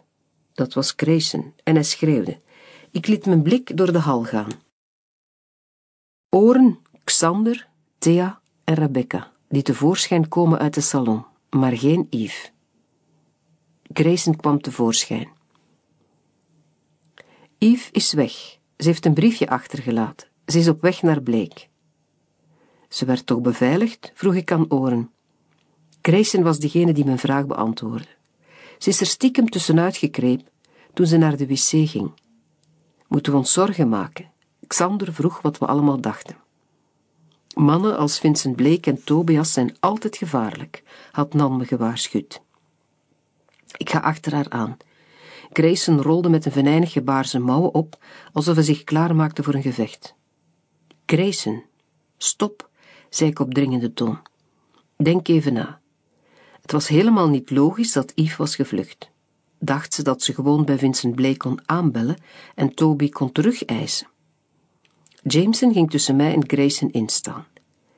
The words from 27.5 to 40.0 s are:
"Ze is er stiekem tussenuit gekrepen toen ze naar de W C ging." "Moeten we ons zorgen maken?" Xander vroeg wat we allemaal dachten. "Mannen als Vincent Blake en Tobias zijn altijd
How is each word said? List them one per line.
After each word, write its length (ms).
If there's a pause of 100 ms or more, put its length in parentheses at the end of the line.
"Ze 120
is 100
er 60
stiekem 440
tussenuit 480
gekrepen 500 (460)
toen 120
ze 120
naar 200
de 100
W 60
C 360
ging." 220 (960)
"Moeten 240
we 60
ons 160
zorgen 360
maken?" 420 (360)
Xander 460
vroeg 280
wat 160
we 80
allemaal 360
dachten. 360 (1160)
"Mannen 420
als 220
Vincent 360
Blake 340
en 140
Tobias 500
zijn 260
altijd 380